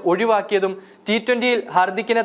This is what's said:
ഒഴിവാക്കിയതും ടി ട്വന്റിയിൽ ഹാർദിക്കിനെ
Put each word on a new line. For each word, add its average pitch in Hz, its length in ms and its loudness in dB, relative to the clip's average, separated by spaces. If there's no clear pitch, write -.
ഒഴിവാക്കിയതും 196 640 0
ടി 214 100 0
ട്വന്റിയിൽ 240 340 0
ഹാർദിക്കിനെ 196 500 0